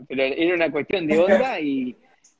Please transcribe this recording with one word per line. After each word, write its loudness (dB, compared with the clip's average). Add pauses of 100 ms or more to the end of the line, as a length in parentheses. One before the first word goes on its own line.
Pero -2
era 0
una 0
cuestión -4
de 2
onda 4
y... -4 (440)